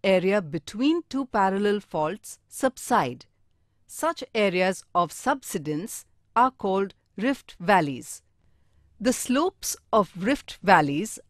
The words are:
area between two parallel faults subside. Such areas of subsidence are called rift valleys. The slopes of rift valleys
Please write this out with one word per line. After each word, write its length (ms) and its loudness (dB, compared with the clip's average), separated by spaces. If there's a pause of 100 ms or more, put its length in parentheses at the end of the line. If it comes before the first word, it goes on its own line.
area 400 2
between 680 -2
two 180 -4
parallel 540 0
faults 680 -6
subside. 800 -2 (600)
Such 380 -6 (100)
areas 480 2 (120)
of 180 2
subsidence 920 -4 (300)
are 160 4
called 440 -2 (220)
rift 440 -4
valleys. 640 0 (760)
The 120 2
slopes 640 -2 (160)
of 240 2
rift 460 -4
valleys 680 2